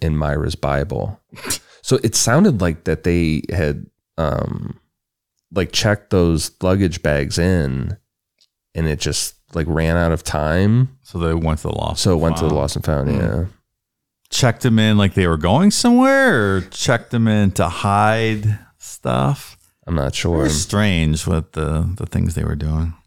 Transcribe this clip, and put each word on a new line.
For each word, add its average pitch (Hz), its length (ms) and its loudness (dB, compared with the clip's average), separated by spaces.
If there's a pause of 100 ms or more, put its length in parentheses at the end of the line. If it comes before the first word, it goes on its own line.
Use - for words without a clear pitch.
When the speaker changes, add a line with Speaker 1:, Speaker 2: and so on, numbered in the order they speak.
Speaker 1:
in 78 160 -2
Myra's 73 400 -2
Bible. 69 640 -4 (600)
So 131 200 0
it 110 140 -2
sounded 139 440 2
like 85 240 -2
that 80 200 -2
they 85 460 0
had, 78 360 -2 (320)
um, - 600 -4 (720)
like, 90 200 -2
checked - 380 0
those 85 400 2 (120)
luggage 92 400 0
bags 73 360 -2
in, 85 580 0 (760)
and 80 140 -2
it 73 100 -2
just, - 380 -6 (180)
like, 80 140 -4
ran 80 280 0
out 85 140 2
of 80 140 -2
time. 98 800 0
Speaker 2:
So - 160 -12
they 82 160 -2
went 80 260 -2
to 80 80 -6
the 76 80 -4
lost 78 260 -4
Speaker 1:
So 98 80 2
it 87 40 4
Speaker 2:
and 78 80 2
Speaker 1:
went 82 160 2
to 80 60 -2
the 80 40 2
Speaker 2:
found. 73 100 0
Speaker 1:
lost 71 180 -2
and - 80 -6
found, 71 260 0
Speaker 2:
Hmm. 71 100 0
Speaker 1:
yeah. 58 240 -2 (880)
Speaker 2:
Checked - 320 0
them 113 180 4
in 110 180 4
like 101 160 2
they 92 140 2
were 82 80 2
going 117 340 4
somewhere, 240 840 4
or 92 40 0 (120)
checked - 400 -2
them 113 160 2
in 104 240 4
to 87 160 0
hide 107 880 0 (200)
stuff? - 800 -4 (300)
Speaker 1:
I'm 82 80 -4
not 67 220 -2
sure. 85 220 0
Speaker 2:
Very 78 120 2
strange 80 760 0
with 80 240 -2
the, 78 440 -2
the - 100 -8
things 85 280 -2
they 80 80 -4
were 76 140 -4
doing. 78 380 -4 (120)